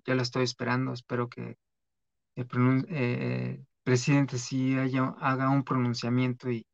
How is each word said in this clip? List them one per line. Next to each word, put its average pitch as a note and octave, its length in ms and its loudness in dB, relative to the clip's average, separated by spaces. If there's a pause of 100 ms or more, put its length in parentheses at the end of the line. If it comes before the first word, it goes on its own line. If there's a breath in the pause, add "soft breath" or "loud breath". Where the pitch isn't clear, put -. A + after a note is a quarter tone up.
Ya C3 100 0
la B2+ 80 2
estoy B2+ 220 0
esperando, B2+ 480 -2
espero B2 360 -4
que A#2 280 -12 (800)
el B2 120 -8
pronun-, C3 420 2
eh, B2+ 680 -2
el - 80 -20 (180)
presidente C3 540 2
sí C3 360 -2
haya, C3 460 0
haga C3+ 300 0
un C#3 140 4
pronunciamiento B2 840 0
y, A2+ 240 -4